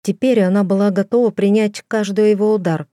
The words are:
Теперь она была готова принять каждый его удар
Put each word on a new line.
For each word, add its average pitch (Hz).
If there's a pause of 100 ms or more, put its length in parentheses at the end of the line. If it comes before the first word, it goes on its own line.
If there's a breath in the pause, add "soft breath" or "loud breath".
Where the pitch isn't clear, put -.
Теперь 226
она 190
была 196
готова 208
принять 208
каждый 214
его 208
удар 165